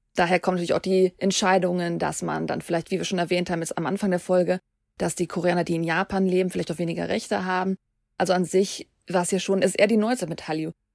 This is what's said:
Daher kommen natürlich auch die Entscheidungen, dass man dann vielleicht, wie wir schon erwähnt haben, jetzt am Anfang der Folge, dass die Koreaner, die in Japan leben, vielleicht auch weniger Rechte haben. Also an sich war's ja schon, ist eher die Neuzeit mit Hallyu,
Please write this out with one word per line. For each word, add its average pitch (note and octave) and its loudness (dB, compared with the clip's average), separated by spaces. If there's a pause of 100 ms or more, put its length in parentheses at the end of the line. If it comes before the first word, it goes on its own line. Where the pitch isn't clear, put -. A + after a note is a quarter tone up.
(160)
Daher F3+ 2
kommen F#3 0
natürlich F3 -2
auch - 2
die F#3 4
Entscheidungen, F3+ 2
dass D#3 -4
man D#3+ -4
dann C#3+ -4
vielleicht, E3 -4
wie F#3+ 0
wir E3+ -6
schon F3+ -2
erwähnt F3 -2
haben, E3+ -2
jetzt - -6
am E3+ -2
Anfang G3 -2
der F3+ 0
Folge, F3+ 2 (380)
dass E3+ -2
die E3+ -2
Koreaner, F3 0
die E3 -2
in E3 -2
Japan F#3+ 0
leben, F#3 2
vielleicht F3+ -4
auch D#3 -6
weniger E3+ -4
Rechte G3+ -4
haben. F#3 0 (400)
Also F3+ 2
an F3+ 2
sich F#3 0 (180)
war's F3+ 0
ja F#3+ 2
schon, G3 0
ist F#3+ 2
eher G#3+ 6
die A3+ 2
Neuzeit G#3+ 0
mit D#3+ -8
Hallyu, D#3 -4 (240)